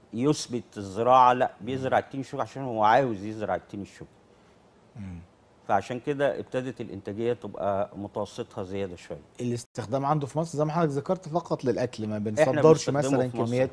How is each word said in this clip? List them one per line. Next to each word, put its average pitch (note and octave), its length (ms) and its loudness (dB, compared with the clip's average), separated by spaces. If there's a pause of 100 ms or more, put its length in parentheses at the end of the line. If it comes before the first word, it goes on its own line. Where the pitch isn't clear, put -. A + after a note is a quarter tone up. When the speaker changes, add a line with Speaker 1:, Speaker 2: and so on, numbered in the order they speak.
(140)
Speaker 1:
يثبت B2 640 -2
الزراعة، A#2 560 6
لا، B2+ 180 2 (100)
Speaker 2:
مم. G2+ 60 -12
Speaker 1:
بيزرع C3 320 0
التين C3+ 240 -4
شوكي C3 200 -6
عشان C3+ 200 -8
هو A2+ 220 -2
عاوز A2+ 400 4
يزرع G#2+ 300 -4
التين G2 280 -8
الشوكي. - 280 -16 (840)
Speaker 2:
مم. F#2 220 -12 (500)
Speaker 1:
فعشان A2 320 0
كده C#3 380 0
ابتدت B2+ 420 -6
الإنتاجية G#2+ 520 -4
تبقى G2+ 640 -4
متوسطها G#2 680 -8
زيادة F#2+ 320 -6
شوية. E2 220 -12 (220)
Speaker 2:
الاستخدام A#2+ 640 -4
عنده D3 200 0
في C#3+ 120 -6
مصر E3 200 -4
زي D3+ 60 2
ما D#3 80 -2
حضرتك D#3+ 200 2
ذكرت D#3+ 360 -4
فقط E3 360 -4
للأكل، A#2 420 -2
ما G#2+ 100 -4
Speaker 1:
إحنا G#2+ 140 -4
Speaker 2:
بنصدرش D3 600 6
Speaker 1:
بنستخدمه C#3 80 0 (200)
Speaker 2:
مثلًا B2+ 100 2
Speaker 1:
في A#2+ 100 -8
مصر. A2+ 80 0
Speaker 2:
كميات B2+ 260 0